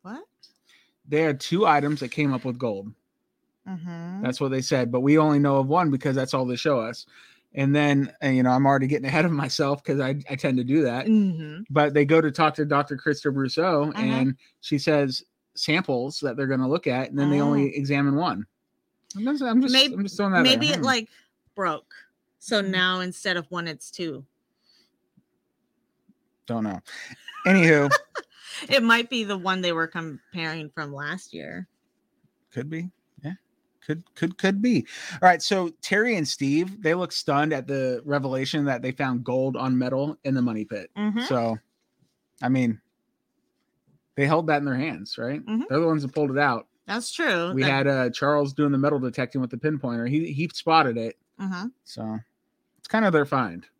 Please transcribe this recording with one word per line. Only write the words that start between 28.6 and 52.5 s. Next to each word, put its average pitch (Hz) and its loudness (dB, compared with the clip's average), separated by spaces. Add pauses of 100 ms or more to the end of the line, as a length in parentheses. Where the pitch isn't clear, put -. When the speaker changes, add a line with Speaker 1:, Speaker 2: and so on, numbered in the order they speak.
Speaker 1:
It 254 6
might 233 4
be 233 -2
the 196 -2
one 185 -2
they 175 0
were 165 0
comparing 160 -8
from 147 -10
last 147 -10
year. 82 -12 (840)
Speaker 2:
Could 135 -8
be. 165 -8 (320)
Yeah. 151 -10 (520)
Could, 156 -6 (120)
could, 180 -2
could 196 0
be. 220 2 (260)
All 180 4
right. 170 6
So 180 -2 (100)
Terry 220 2
and 156 0
Steve, 170 -2
they 160 2
look 180 -2
stunned 151 0
at 135 -4
the 131 -2
revelation 139 -2
that 131 0
they 127 -4
found 123 -4
gold 131 0
on 127 0
metal 131 -2
in 135 0
the 127 0
money 110 -2
pit. 101 -10
Speaker 1:
Mm-hmm. 214 -2
Speaker 2:
So, 117 -2 (840)
I 123 -4
mean, 123 0 (1400)
they 143 2
held 160 2
that 147 2
in 143 -2
their 131 -2
hands, 143 -6
right? 127 -6
Speaker 1:
Mm-hmm. 220 -4
Speaker 2:
They're 147 0
the 165 2
ones 156 0
that 135 -8
pulled 147 0
it 135 0
out. 127 0 (200)
Speaker 1:
That's 226 -6
true. 190 0
Speaker 2:
We 135 0
Speaker 1:
That 143 4
Speaker 2:
had, 135 2
uh, 131 2
Charles 143 0
doing 147 2
the 135 2
metal 143 2
detecting 127 -4
with 123 -4
the 123 -10
pinpointer. 127 -4
He, 156 -2
he 151 -4
spotted 156 2
it. 113 -6 (240)
Speaker 1:
Mm-hmm. 190 -6 (180)
Speaker 2:
So 110 -10 (580)